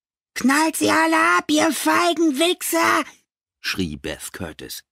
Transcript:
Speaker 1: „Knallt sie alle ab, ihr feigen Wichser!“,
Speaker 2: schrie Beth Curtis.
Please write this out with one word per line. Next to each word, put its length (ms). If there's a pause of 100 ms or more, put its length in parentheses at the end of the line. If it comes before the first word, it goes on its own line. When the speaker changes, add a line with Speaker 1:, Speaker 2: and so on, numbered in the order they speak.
(340)
Speaker 1:
„Knallt 400
sie 160
alle 480
ab, 100
ihr 240
feigen 680
Wichser!“, 640 (560)
Speaker 2:
schrie 360
Beth 360
Curtis. 600